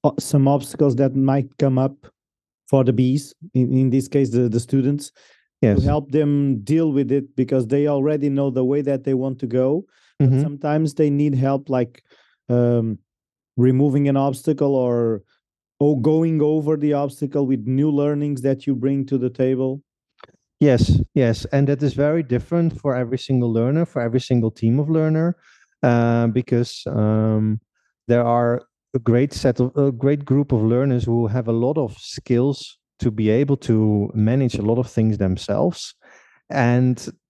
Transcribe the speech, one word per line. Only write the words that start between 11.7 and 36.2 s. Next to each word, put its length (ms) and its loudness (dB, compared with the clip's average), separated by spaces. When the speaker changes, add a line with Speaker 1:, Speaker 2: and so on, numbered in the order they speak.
Speaker 1:
um, 500 0
removing 500 2
an 100 2
obstacle 580 -2
or, 480 -2
or 220 2
going 400 0
over 360 0
the 160 -2
obstacle 520 -4
with 220 -2
new 240 0
learnings 520 -2
that 220 -2
you 100 -2
bring 320 -2
to 100 -2
the 120 -4
table. 520 -2
Speaker 2:
Yes, 400 4
yes. 380 0
And 160 2
that 160 -2
is 100 0
very 300 0
different 560 -2
for 160 -2
every 220 -2
single 340 0
learner, 340 0
for 160 -6
every 200 0
single 300 0
team 280 0
of 100 -2
learner, 460 0
uh, 440 2
because, 600 -2
um, 720 0
there 160 2
are 380 0
a 60 -2
great 340 2
set 260 0
of, 160 -2
a 160 0
great 320 -2
group 300 0
of 80 2
learners 420 2
who 240 0
have 220 -4
a 20 0
lot 120 -2
of 200 -4
skills 800 -4
to 120 -2
be 180 0
able 280 2
to 560 0
manage 420 0
a 60 -6
lot 180 0
of 100 -4
things 280 0
themselves. 760 -2